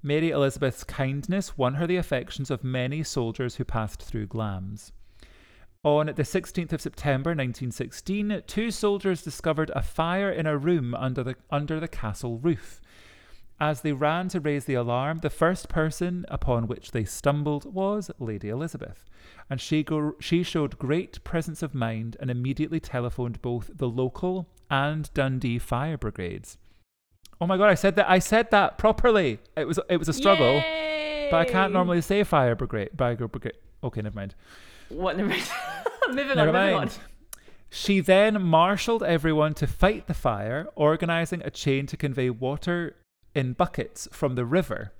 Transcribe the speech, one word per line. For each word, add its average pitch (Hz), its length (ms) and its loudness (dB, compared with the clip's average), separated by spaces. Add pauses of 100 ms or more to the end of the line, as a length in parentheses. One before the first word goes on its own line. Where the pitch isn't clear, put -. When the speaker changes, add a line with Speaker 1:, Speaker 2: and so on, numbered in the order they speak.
Speaker 1:
Mary 151 280 2
Elizabeth's 139 540 0
kindness 143 720 -4
won 131 160 2
her 160 120 -2
the 180 100 0
affections 139 540 -4
of 131 120 -4
many 127 400 -2
soldiers 123 540 -4
who 127 80 -4
passed - 380 -4
through 107 240 -6
Glamis. 101 680 -8 (880)
On 151 320 4
the 143 100 0
sixteenth 180 480 -4
of 160 80 -4
September 147 540 -2
nineteen 127 380 -4
sixteen, 202 720 -4
two 226 240 -2
soldiers 196 520 -2
discovered 156 520 -2
a - 80 -2
fire 185 480 -2
in 156 160 -2
a 151 120 0
room 139 360 0
under 127 300 -2
the, 127 100 -6 (160)
under 151 300 -2
the 160 80 -6
castle 117 500 -6
roof. 143 420 -2 (800)
As 151 220 0
they 151 120 0
ran 156 360 0
to 180 120 -4
raise 143 260 -2
the 135 80 0
alarm, 127 480 0
the 147 80 0
first 175 380 0
person 175 600 -2
upon 123 400 0
which - 220 -8
they 113 140 -2
stumbled 147 680 -2
was 196 380 -2 (100)
Lady 107 280 -6
Elizabeth, - 580 -8 (420)
and 131 120 -4
she 156 220 0
gr-, 151 280 0 (100)
she 170 240 2
showed 151 340 -2
great - 460 -4
presence 165 380 -4
of 147 120 -6
mind 113 460 -4
and 131 100 -4
immediately 139 500 -2
telephoned 120 600 -4
both 120 320 -4
the 131 140 -4
local 131 580 -2 (240)
and 147 440 0
Dundee 131 440 0
fire 143 380 -2
brigades. 98 600 -8 (800)
Oh 170 80 -2
my 185 120 2
God, 202 100 8
I 190 60 8
said 196 220 4
that, 202 140 4
I 185 80 8
said 220 320 4
that 202 280 4
properly. 208 600 4 (200)
It 151 80 0
was, 170 120 0 (120)
it 180 80 4
was 156 100 -2
a 160 60 2
struggle, 139 400 6
Speaker 2:
Yay! 311 760 -2
Speaker 1:
but 165 60 4
I 165 80 6
can't 190 280 2
normally 180 280 2
say 196 240 2
fire 127 300 4
brigade, 107 420 -4
fire 123 180 0 (140)
brigade. 113 240 -8 (320)
Okay, 120 160 -4
never 107 160 -6
mind. 98 180 -10 (540)
Speaker 2:
What, 170 300 -2
never 202 100 0
mind. - 140 -2 (340)
<laughs> 523 320 -2
Moving 269 280 -2
Speaker 1:
Never 156 140 6
Speaker 2:
on, 160 40 2
moving 190 220 4
Speaker 1:
mind. - 140 -2
Speaker 2:
on. - 60 -12 (720)
Speaker 1:
She - 320 2
then 202 420 6
marshalled 185 600 4
everyone 156 520 4
to 143 120 0
fight 202 400 4
the - 80 -2
fire, 117 600 -2
organising 165 680 2
a 139 80 -6
chain 139 380 0
to - 80 -8
convey 131 340 0
water 147 680 -2 (380)
in 131 200 0
buckets - 580 -4
from 135 240 -2
the 123 100 0
river. 117 540 0